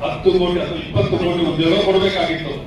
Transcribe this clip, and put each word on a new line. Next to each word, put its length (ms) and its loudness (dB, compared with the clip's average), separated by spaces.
ಹತ್ತು 340 0
ಕೋಟಿ 240 0
ಅಥವಾ 220 -6
ಇಪ್ಪತ್ತು 380 0
ಕೋಟಿ 200 0
ಉದ್ಯೋಗ 220 2
ಕೊಡ್ಬೇಕಾಗಿತ್ತು 640 0